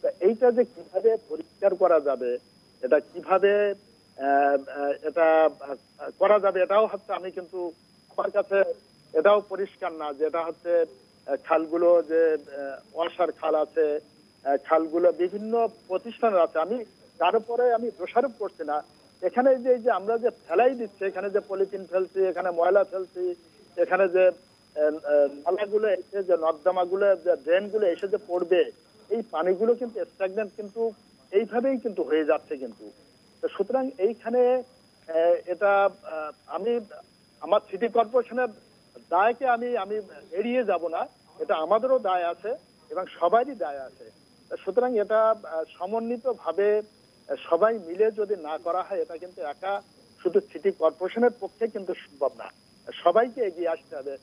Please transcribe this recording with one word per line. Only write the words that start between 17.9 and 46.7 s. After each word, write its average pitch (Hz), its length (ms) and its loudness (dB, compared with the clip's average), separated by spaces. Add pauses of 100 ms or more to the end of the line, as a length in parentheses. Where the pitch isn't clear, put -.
দোষারোপ 233 400 -2
করছি 185 260 -8
না। 147 180 -4 (400)
এখানে 254 340 4
যে, 247 160 0
এই 247 60 2
যে 233 120 0
আমরা 208 280 -2
যে 226 120 0
ফেলাই 240 440 0
দিচ্ছি, 220 300 -8
এখানে 190 260 -4
যে 196 100 0
পলিথিন 190 460 -6
ফেলছি, 190 380 0
এখানে 180 260 -2
ময়লা 180 340 4
ফেলছি, 180 500 -6 (420)
এখানে 180 320 2
যে, 185 200 4
আহ, - 540 -6
আহ, 147 520 2
নালাগুলো 202 540 -2
এসে 196 340 -4
যে 180 140 2
নর্দমাগুলো 180 800 0
যে 170 200 0
ড্রেনগুলো 190 500 0
এসে 170 220 -2
যে 185 180 -2
পড়বে, 175 440 0 (380)
এই 220 220 -4
পানিগুলো 180 440 0
কিন্তু 233 300 -6
স্ট্যাগন্যান্ট 196 520 -6
কিন্তু 220 360 -6 (380)
এইভাবেই 247 480 0
কিন্তু 190 240 -4
হয়ে 156 220 0
যাচ্ছে 151 320 -2
কিন্তু। 113 340 -14 (500)
তো - 80 -4
সুতরাং 262 500 -4
এইখানে, 240 640 0
আহ, - 520 -18 (320)
এটা, 196 420 2 (140)
আহ, 156 300 -8 (140)
আমি 208 340 -4 (600)
আমার 190 200 2 (100)
সিটি 196 180 -4
কর্পোরেশনের 240 600 0 (600)
দায়কে 233 380 2
আমি, 240 280 -2
আমি 208 240 -4 (300)
এড়িয়ে 233 340 -2
যাব 175 240 0
না, 180 180 -4 (320)
এটা 156 160 0
আমাদেরও 220 440 2
দায় 185 320 0
আছে 208 260 -8 (340)
এবং 175 140 -6 (160)
সবারই 233 340 2
দায় 151 260 -8
আছে। 123 300 -18 (380)
তা 170 80 -10
সুতরাং 240 420 -2
এটা, 220 320 2
আহ, 160 340 -4 (140)
সমন্বিতভাবে, 214 1040 -2